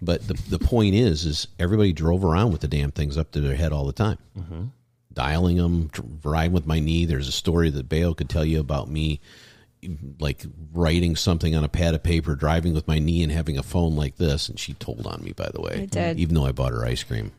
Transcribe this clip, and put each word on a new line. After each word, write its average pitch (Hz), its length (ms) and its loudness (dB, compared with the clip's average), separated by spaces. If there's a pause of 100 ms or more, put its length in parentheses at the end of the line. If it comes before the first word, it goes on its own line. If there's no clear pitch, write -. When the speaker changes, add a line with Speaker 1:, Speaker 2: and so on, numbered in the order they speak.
Speaker 1:
but 85 260 -2
the, - 60 -2 (160)
the 90 100 0
point 107 360 4
is, 87 300 4
is 76 220 -4 (100)
everybody 98 360 4
drove 82 320 2
around 92 260 4
with 78 100 -2
the 73 60 -2
damn 71 240 0
things 73 260 -2
up 78 140 -2
to - 100 -2
their 69 140 0
head 76 160 2
all 71 140 0
the 69 80 -4
time. 107 240 0 (200)
Speaker 2:
Mm-hmm. 87 260 -10 (500)
Speaker 1:
Dialing 85 460 2
'em, 85 280 2
dr-, - 180 -10 (200)
riding 80 280 2
with 80 140 0
my 80 120 2
knee. 82 260 2
There's 78 240 -2
a - 40 -6
story 82 380 2
that 67 180 -6
Bayo 82 240 0
could 71 160 -6
tell 78 160 0
you 80 140 2
about 71 280 -4
me, 76 320 -2 (1000)
like, 73 260 -4 (280)
writing 85 420 2
something 82 400 0
on 78 80 2
a 76 40 0
pad 82 280 2
of 78 80 -4
paper, 80 320 0
driving 80 400 0
with 80 120 -2
my 78 120 2
knee 85 240 2
and 78 80 0
having 78 260 -2
a 67 60 -4
phone 85 320 0
like 73 220 -2
this. 78 300 0
And - 120 -10
she - 160 -10
told - 320 -10
on 50 160 -10
me, 50 100 -10
by 50 180 -8
the - 80 -10
way. 50 220 -6
Speaker 3:
I 196 60 -6
did. 165 320 -2
Speaker 1:
Even 82 160 2
though 73 100 4
I 67 60 0
bought 64 200 -2
her 57 140 -4
ice 60 180 -2
cream. 53 360 -6